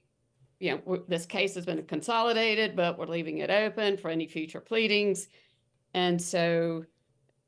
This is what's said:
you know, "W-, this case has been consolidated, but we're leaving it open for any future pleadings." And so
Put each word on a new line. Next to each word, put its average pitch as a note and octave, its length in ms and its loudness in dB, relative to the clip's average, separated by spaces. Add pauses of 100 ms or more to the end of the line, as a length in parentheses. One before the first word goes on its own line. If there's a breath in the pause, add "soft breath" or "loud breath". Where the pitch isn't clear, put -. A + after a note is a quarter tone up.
(600)
you F3 120 0
know, D3 60 0
"W-, F3+ 300 -4
this E3+ 160 -2
case G3 300 -2
has F3 100 -8
been D#3+ 200 -4
consolidated, A3 920 2
but F3 220 2
we're - 80 -6
leaving D#3+ 320 -4
it D3+ 100 -2
open G#3 480 2
for E3+ 140 -6
any D#3+ 160 -2
future D#3+ 340 -8
pleadings." G#3 680 2 (640 soft breath)
And F3+ 260 2
so E3+ 640 0 (640)